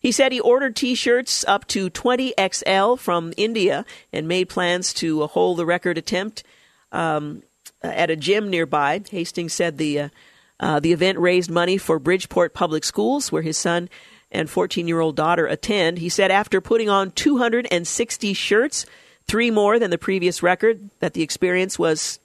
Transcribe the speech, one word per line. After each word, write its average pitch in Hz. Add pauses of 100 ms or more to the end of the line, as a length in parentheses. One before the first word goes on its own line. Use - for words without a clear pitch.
He 262
said 262
he 247
ordered 254
T-shirts 247
up 196
to 190
twenty 247
X 190
L 196
from 170
India 208 (260)
and 156
made 180
plans 180
to, 156
uh, 151
hold 180
the 170
record 175
attempt, 185 (500)
um, 151 (400)
at 165
a 160
gym 196
nearby. 151
Hastings 170
said 170
the, 147
uh, 143 (520)
uh, 151
the 160
event 185
raised 180
money 175
for 170
Bridgeport 175
Public 160
Schools, 254
where 160
his 160
son 175 (420)
and 165
fourteen-year-old 165
daughter 165
attend. 175
He 170
said 190
after 196
putting 226
on 196
two 285
hundred 240
and 175
sixty 220
shirts, 226 (420)
three 233
more 208
than 226
the 170
previous 180
record, 202
that 180
the 170
experience 180
was 160